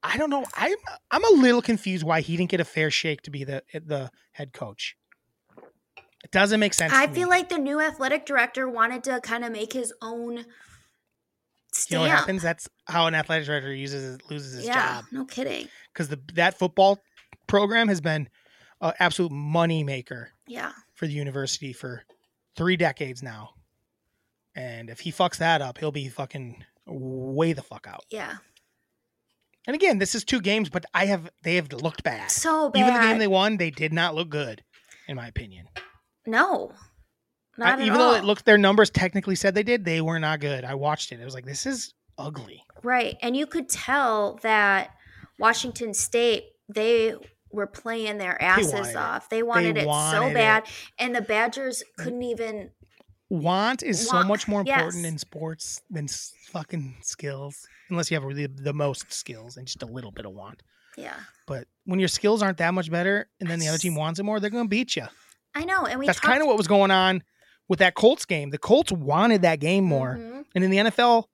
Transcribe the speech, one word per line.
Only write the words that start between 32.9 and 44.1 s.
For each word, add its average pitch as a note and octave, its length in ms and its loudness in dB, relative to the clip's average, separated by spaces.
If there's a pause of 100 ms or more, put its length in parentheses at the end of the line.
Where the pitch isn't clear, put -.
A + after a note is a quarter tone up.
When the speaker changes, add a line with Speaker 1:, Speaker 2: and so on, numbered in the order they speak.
Speaker 1:
the A#3 60 4
game A3+ 120 6
Speaker 2:
bad. A3+ 80 2
Speaker 1:
they G#3+ 60 2
won, G3 320 4
they E3+ 120 0
did D#3 220 -4
not E3 220 0
look E3 160 -4
good, C#3 340 -6 (420)
in C#3+ 100 -10
my A#2+ 100 -10
opinion. G2 420 -12 (580)
Speaker 2:
No. C#4 460 0 (880)
Not A#3 100 2
Speaker 1:
I, - 40 4
Speaker 2:
at C4+ 80 0
Speaker 1:
even A3 180 2
though B3 160 8
it G#3+ 60 2
Speaker 2:
all. F#3+ 60 -8
Speaker 1:
looked, G#3 200 0
their G#3+ 120 10
numbers G3+ 300 6
technically F#3 460 0
said G3 200 2
they G#3+ 80 2
did, G#3+ 220 0
they E3 160 0
were D#3+ 180 -2
not D#3 220 -2
good. C#3 240 -4
I C3 100 -8
watched D3 380 -2
it. A#2 80 -16
It A#2+ 40 -16
was C3 100 -14
like, B2+ 100 -14
"This C#3 220 -8
is C4 260 -6 (240)
ugly." C#3 480 -12 (200)
Speaker 2:
Right. A#3+ 360 0
And A#3+ 160 -2
you C#4+ 100 -2
could C#4+ 220 -6
tell A#3 760 0